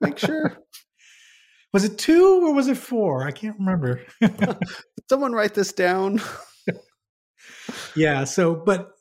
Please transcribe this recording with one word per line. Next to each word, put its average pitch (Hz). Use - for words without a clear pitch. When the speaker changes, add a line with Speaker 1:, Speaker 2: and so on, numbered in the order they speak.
Speaker 1:
make -
sure. 311
Speaker 2:
<laughs> -
Was 196
it 214
two 359
or 302
was 277
it 269
four? 185
I 147
can't 214
remember. 175
<laughs> 208
Speaker 1:
<laughs> -
Someone 269
write 208
this 196
down. 190
<laughs> -
Speaker 2:
Yeah, 147
so, 170
but 180